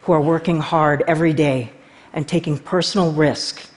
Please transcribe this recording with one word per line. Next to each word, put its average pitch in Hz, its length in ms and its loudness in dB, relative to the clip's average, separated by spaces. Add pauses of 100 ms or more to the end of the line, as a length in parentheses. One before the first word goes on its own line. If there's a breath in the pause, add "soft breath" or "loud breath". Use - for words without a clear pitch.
who 185 100 0
are 156 80 4
working 165 400 0
hard 151 460 2
every 160 260 2
day 135 380 0 (420 loud breath)
and 156 140 -6
taking 160 320 -2
personal 175 540 0
risk - 640 -2